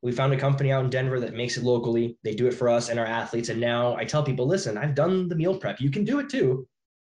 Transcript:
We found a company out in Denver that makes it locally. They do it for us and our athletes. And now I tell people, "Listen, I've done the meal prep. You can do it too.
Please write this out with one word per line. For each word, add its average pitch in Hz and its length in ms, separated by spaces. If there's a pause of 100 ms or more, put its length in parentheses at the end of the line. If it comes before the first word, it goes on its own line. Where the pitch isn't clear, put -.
We 123 80
found 135 200
a 135 60
company 139 340
out 131 120
in 127 80
Denver 131 280
that 110 140
makes 120 240
it 120 60
locally. 117 600
They 107 120
do 120 100
it 123 80
for 123 160
us 117 200
and 117 100
our 113 80
athletes. 117 420
And 113 100
now 120 360
I - 100
tell 151 160
people, 127 240
"Listen, 147 320
I've 151 160
done 180 340
the 170 80
meal 170 220
prep. 101 240
You 139 80
can 202 160
do 262 140
it 277 100
too. 135 380 (520)